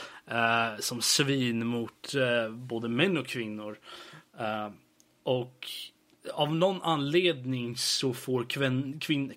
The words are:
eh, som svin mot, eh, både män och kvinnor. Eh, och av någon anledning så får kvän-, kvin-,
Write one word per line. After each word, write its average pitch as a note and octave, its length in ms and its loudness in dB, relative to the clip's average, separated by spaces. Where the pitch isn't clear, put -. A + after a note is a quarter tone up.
eh, A#2 520 2
som A#2 220 -4
svin B2+ 680 2
mot, A#2 480 -4
eh, A#2+ 340 2
både A#2 400 -6
män D#3 280 4
och C3 100 -4
kvinnor. G#2+ 520 -8
Eh, G#2+ 300 -2
och B2+ 440 -2
av D3+ 220 2
någon F#3 260 2
anledning C#3 960 2
så - 360 0
får B2+ 300 -2
kvän-, C3+ 560 0
kvin-, C#3 380 0